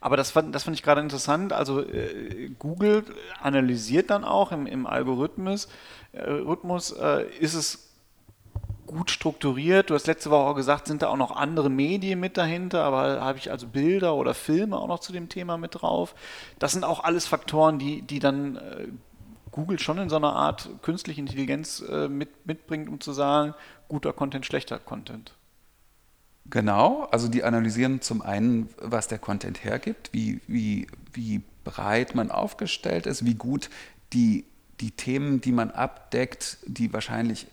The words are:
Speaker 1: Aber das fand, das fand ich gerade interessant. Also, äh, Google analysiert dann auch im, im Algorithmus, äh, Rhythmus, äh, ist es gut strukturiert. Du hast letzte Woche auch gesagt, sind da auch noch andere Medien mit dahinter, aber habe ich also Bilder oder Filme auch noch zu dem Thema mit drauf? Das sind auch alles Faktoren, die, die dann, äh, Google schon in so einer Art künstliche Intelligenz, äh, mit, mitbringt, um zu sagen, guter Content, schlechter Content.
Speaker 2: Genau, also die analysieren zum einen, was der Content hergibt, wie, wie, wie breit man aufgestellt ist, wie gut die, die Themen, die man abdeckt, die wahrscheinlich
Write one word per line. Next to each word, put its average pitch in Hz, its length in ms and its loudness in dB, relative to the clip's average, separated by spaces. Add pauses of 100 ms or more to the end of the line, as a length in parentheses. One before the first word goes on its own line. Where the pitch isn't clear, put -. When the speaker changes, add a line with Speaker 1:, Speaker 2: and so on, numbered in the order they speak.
Speaker 1:
Aber 131 160 2
das 135 140 2
fand, 156 240 2
das 143 80 -2
fand 165 120 -4
ich - 80 -8
gerade 147 200 6
interessant. 151 500 0
Also, 139 340 0
äh, 110 600 -6 (100)
Google 208 460 4 (380)
analysiert 131 680 2
dann 202 160 2
auch 196 280 4
im, 147 140 -4
im 127 200 -4
Algorithmus, 135 800 -2 (440)
äh, - 100 -10
Rhythmus, 175 720 -4
äh, 147 340 0 (140)
ist 160 120 2
es - 380 -6 (960)
gut 160 240 -4
strukturiert. 165 800 2
Du 156 40 4
hast 143 120 2
letzte 156 240 0
Woche 143 180 6
auch 143 60 2
gesagt, 143 320 2
sind 151 160 -2
da 151 60 2
auch 135 100 0
noch 127 180 0
andere 147 320 2
Medien 180 520 0
mit 185 180 -2
dahinter, 175 460 0
aber 135 360 2
habe 135 160 0
ich - 140 -8
also 120 160 -8
Bilder 165 480 2
oder 127 180 2
Filme 190 460 0
auch - 100 -4
noch 175 120 -4
zu - 120 -12
dem 175 160 -8
Thema 175 300 -6
mit 165 240 -10
drauf? 170 320 0 (440)
Das 143 140 0
sind 185 120 0
auch 160 200 0
alles 170 220 2
Faktoren, 156 520 4
die, 143 220 -4
die 147 180 -6
dann, 139 380 0
äh, - 320 -10 (600)
Google 160 300 -2
schon 160 180 -2
in 190 100 -2
so 156 80 0
einer 151 200 4
Art - 320 0 (140)
künstliche 160 380 -4
Intelligenz, 139 600 -4
äh, 147 260 -2
mit, 139 400 -6
mitbringt, 160 420 -6
um 147 120 -8
zu 147 120 -8
sagen, 147 420 4 (340)
guter 147 240 -2
Content, 135 340 -4
schlechter 131 320 -4
Content. 110 540 -12 (1160)
Speaker 2:
Genau, 120 600 6
also 117 180 2
die 117 160 2
analysieren 117 560 2
zum 110 220 -2
einen, 110 480 2 (100)
was 117 280 -2
der 110 100 -4
Content 95 460 -4
hergibt, 117 480 -4
wie, 110 340 -2
wie, 107 400 -2 (260)
wie 110 300 -4 (220)
breit 110 500 0
man - 160 0
aufgestellt - 760 -2
ist, - 200 -2
wie 120 80 4
gut 123 340 -4 (460)
die, 117 300 4 (360)
die 110 120 -6
Themen, 139 500 0
die 127 100 2
man 113 180 2
abdeckt, - 960 -4
die 117 280 -2
wahrscheinlich 113 600 -4